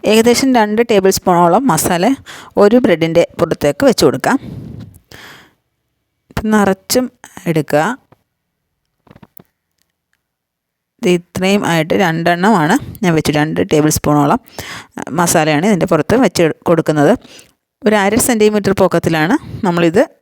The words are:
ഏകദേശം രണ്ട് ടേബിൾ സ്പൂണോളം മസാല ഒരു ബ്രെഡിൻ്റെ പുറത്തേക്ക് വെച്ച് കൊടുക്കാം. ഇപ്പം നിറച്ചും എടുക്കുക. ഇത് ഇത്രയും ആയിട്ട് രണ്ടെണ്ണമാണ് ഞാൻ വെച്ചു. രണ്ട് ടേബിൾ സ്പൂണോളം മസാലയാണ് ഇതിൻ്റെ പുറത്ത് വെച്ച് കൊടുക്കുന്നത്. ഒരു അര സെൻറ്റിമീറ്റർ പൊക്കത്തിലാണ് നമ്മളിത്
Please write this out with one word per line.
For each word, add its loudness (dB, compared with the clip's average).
ഏകദേശം 2
രണ്ട് 0
ടേബിൾ 2
സ്പൂണോളം 2
മസാല 0
ഒരു 4
ബ്രെഡിൻ്റെ 2
പുറത്തേക്ക് -2
വെച്ച് 0
കൊടുക്കാം. -2
ഇപ്പം -6
നിറച്ചും -2
എടുക്കുക. 0
ഇത് 0
ഇത്രയും -2
ആയിട്ട് -2
രണ്ടെണ്ണമാണ് 0
ഞാൻ 2
വെച്ചു. -2
രണ്ട് -4
ടേബിൾ 2
സ്പൂണോളം 0
മസാലയാണ് 0
ഇതിൻ്റെ -2
പുറത്ത് 0
വെച്ച് 0
കൊടുക്കുന്നത്. 2
ഒരു 2
അര 0
സെൻറ്റിമീറ്റർ 0
പൊക്കത്തിലാണ് 0
നമ്മളിത് 0